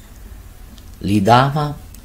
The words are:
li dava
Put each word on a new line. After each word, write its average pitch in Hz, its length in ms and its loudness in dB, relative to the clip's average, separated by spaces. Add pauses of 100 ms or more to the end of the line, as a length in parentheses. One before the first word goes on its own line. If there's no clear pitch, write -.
(1000)
li 98 240 0
dava 139 540 2 (280)